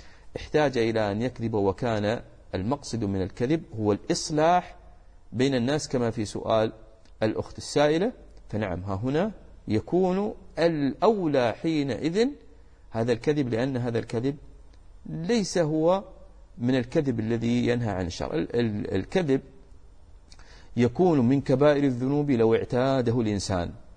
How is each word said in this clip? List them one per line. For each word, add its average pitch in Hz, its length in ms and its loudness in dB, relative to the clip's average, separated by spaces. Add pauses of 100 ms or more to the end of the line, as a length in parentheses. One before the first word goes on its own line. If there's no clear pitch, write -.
(380)
احتاج 143 400 0
إلى 110 340 2
أن 104 100 -2
يكذب، 117 320 -4
وكان 107 680 0 (340)
المقصد 113 480 -4
من 98 180 0
الكذب 127 420 -2 (160)
هو 104 120 2
الإصلاح 165 840 0 (580)
بين 131 220 2
الناس، 135 320 0
كما 120 240 0
في 107 140 -4
سؤال 110 480 0 (500)
الأخت 110 340 -4
السائلة، 156 540 0 (380)
فنعم، 95 340 -4
ها 98 120 -6
هنا 143 360 -2 (360)
يكون 180 640 0 (260)
الأولى 151 920 2
حينئذ 160 720 0 (640)
هذا 117 200 0
الكذب، 139 380 0
لأن 123 280 -2
هذا 120 220 -2
الكذب 120 360 -4 (720)
ليس 175 520 -2
هو 165 460 2 (540)
من 123 180 0
الكذب 127 440 0
الذي 117 480 0
ينهى 120 220 0
عن 92 160 -2
الشرع. - 280 -6
ال-، - 220 -4
ال-، 110 400 -2
الكذب 135 460 0 (1400)
يكون 143 420 4
من 131 220 4
كبائر 143 420 4
الذنوب 139 480 0
لو 113 240 4
اعتاده 123 640 0
الإنسان، 98 500 -2 (260)